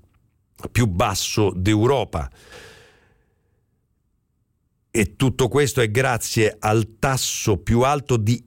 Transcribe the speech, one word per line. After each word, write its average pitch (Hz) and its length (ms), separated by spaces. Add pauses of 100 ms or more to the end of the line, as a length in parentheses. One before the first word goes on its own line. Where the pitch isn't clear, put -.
(720)
più 113 160
basso 101 680
d'Europa. 104 760 (2500)
E 107 260
tutto 131 320
questo 131 340
è 110 80
grazie 113 680
al 110 400
tasso 127 600
più 117 240
alto 135 340
di 113 300